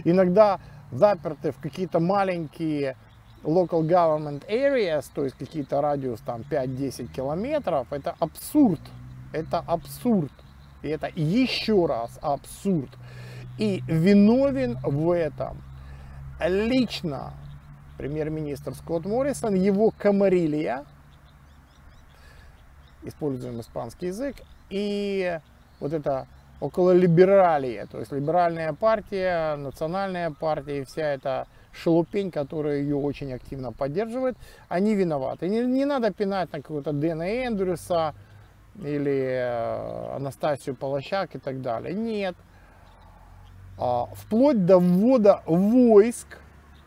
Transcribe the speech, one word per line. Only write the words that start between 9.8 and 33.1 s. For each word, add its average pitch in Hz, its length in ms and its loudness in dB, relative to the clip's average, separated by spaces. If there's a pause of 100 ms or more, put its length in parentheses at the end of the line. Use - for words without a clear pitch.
и 139 60 -6
это 151 260 -4
еще 190 720 2
раз 120 340 -4
абсурд. 151 680 -2 (680)
И 202 280 0
виновен 202 960 4
в 156 260 0
этом 139 540 -2 (760)
лично 185 920 -2 (640)
премьер-министр 147 800 -6
Скотт 165 320 -6
Моррисон, 240 480 -2
его 196 420 4
комарилия, 190 880 2 (2250)
используем 127 580 -8
испанский 127 480 -10
язык, 226 280 -8 (340)
и 196 720 -4 (400)
вот 147 140 -6
это 139 340 -2 (320)
окололибералия, 175 1300 6
то - 100 -14
есть 127 140 -10
либеральная 160 600 0
партия, 185 840 0
национальная 170 760 -4
партия 143 520 -4
и - 20 -6
вся 151 320 -4
эта 131 320 -6 (240)
шелупень, 170 580 0
которая 147 480 -4
ее 143 220 -2
очень 139 340 -6